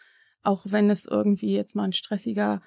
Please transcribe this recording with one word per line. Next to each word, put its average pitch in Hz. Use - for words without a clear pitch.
auch 196
wenn 208
es -
irgendwie 202
jetzt 202
mal 208
ein 190
stressiger 208